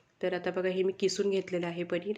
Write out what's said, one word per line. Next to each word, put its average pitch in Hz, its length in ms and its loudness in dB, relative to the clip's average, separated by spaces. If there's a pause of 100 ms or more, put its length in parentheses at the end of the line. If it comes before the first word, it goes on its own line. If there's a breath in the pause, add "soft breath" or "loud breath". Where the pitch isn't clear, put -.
(220 loud breath)
तर 185 120 0
आता 180 160 -2
बघा, 185 180 0
हे 185 140 2
मी 190 100 4
किसून 196 380 2
घेतलेलं 185 360 0
आहे 170 160 -4
पनीर, 175 360 -2